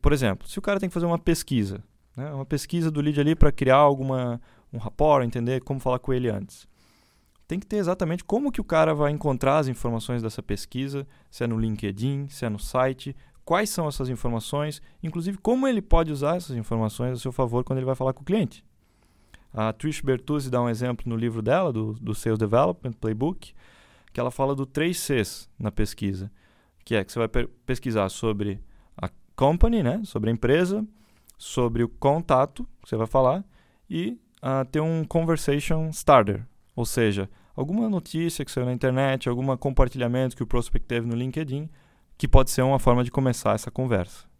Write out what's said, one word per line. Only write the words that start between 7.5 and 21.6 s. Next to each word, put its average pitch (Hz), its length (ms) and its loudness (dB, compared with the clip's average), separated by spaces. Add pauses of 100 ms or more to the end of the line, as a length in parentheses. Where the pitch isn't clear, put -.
que - 60 -16
ter 214 100 -4
exatamente 180 480 -2
como 269 260 0
que - 100 -4
o 202 40 -4
cara 160 300 4
vai 147 160 2
encontrar 143 480 2
as 139 100 0
informações 120 540 -4
dessa 110 200 -6
pesquisa, 139 640 -6 (240)
se - 140 -6
é - 20 -2
no 113 120 -2
LinkedIn, 113 720 -4
se - 180 -8
é - 20 -2
no 104 100 -4
site, 131 560 -2 (300)
quais 202 240 0
são 170 180 -4
essas 139 220 -4
informações, 127 720 -4 (220)
inclusive 170 340 -6
como 262 320 0
ele 233 140 0
pode 160 280 4
usar 143 260 0
essas 143 200 -8
informações 113 560 -2
a 120 80 -8
seu 131 120 -6
favor 123 320 0
quando 131 160 -2
ele 127 60 -4
vai 131 80 0
falar 131 200 -2
com - 80 -16
o - 20 -18
cliente. 185 400 -2 (880)
A 110 220 -2
Trish 151 260 -6
Bertuzzi 131 500 -2
dá 123 120 2
um 120 80 0
exemplo 120 360 -4
no 117 100 -4
livro 113 260 -2
dela, 156 280 2